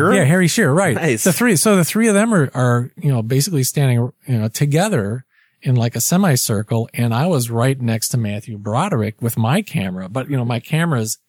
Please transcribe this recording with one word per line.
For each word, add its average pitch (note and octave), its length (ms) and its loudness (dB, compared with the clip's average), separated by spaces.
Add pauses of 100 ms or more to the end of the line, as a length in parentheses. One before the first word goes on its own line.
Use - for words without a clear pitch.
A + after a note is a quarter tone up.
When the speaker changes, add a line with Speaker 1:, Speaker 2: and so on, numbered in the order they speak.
(100)
Speaker 1:
Shearer? - 40 4
Speaker 2:
Yeah, E3+ 100 4
Harry E3+ 240 4
Shearer, D#3 260 2
right. F3 200 2
Speaker 1:
Nice. B2+ 300 0
Speaker 2:
The F#3 80 4
three, A#3 240 2
so G#3 200 2
the F3+ 80 4
three A3+ 240 0
of G#3 60 2
them A3 200 2
are, D3 200 2
are, B2 360 0 (100)
you D3 100 0
know, B2 120 0
basically C3+ 400 0
standing, C3 340 0 (300)
you B2 120 0
know, G#2+ 100 0
together C#3 760 -2 (380)
in, B2+ 140 0
like, A#2 200 -2
a A#2 40 -4
semicircle, A#2 920 0
and A#2 220 -2
I C3 120 0
was C3+ 240 0
right B2+ 300 0
next A2+ 300 -2
to B2+ 80 -2
Matthew G#2 400 -6
Broderick A2 640 -2
with A#2 160 -4
my B2+ 240 0
camera, F#2 480 -6
but, C3 180 -6
you C#3+ 80 -4
know, B2 80 -2
my A#2+ 160 -4
camera's D3+ 580 -2 (100)